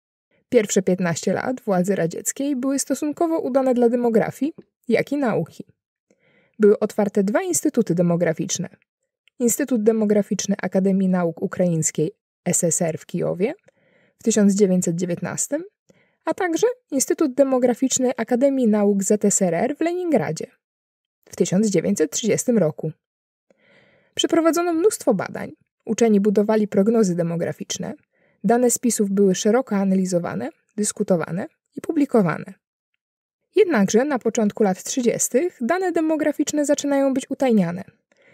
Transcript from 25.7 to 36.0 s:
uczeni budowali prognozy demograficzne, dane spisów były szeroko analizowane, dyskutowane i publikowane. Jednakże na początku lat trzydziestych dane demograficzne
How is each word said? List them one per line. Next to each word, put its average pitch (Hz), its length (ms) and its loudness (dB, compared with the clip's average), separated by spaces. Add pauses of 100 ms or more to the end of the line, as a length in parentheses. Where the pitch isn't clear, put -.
uczeni 220 340 2
budowali 208 480 2
prognozy 208 480 2
demograficzne, 170 760 -6 (500)
dane 240 280 4
spisów 220 380 0
były 196 260 4
szeroko 220 400 0
analizowane, 190 760 0 (280)
dyskutowane 202 680 -2 (280)
i - 60 -12
publikowane. 240 720 0 (1000)
Jednakże 254 500 4
na 285 140 0
początku 214 440 0
lat 185 200 0
trzydziestych 254 760 -2
dane 349 300 0
demograficzne 311 760 -2